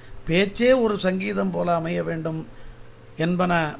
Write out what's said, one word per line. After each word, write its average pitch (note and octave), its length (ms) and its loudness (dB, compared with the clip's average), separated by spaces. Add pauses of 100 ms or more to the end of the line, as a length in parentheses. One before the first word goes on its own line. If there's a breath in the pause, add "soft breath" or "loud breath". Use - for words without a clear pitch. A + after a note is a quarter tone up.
(240 loud breath)
பேச்சே G3 480 4
ஒரு A3 260 4
சங்கீதம் F#3+ 520 0
போல F3 240 0
அமைய E3+ 280 -2
வேண்டும்" D#3+ 440 -4 (720 loud breath)
என்பன E3+ 640 0